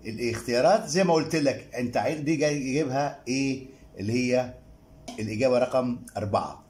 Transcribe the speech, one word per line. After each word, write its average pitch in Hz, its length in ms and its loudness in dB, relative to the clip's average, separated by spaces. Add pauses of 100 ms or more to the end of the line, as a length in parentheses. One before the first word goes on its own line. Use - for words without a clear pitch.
الاختيارات 120 840 0
زي 180 160 2
ما 175 100 4
قلت 156 220 0
لك، 139 380 -2
انت 123 220 -4
عايز 135 240 0
دي 151 160 0
جاي 147 200 2
يجيبها 139 720 -2
ايه 135 380 -2 (320)
اللي 101 140 -2
هي 123 420 0 (640)
الإجابة 113 400 2
رقم 123 400 0 (180)
أربعة، 101 540 -2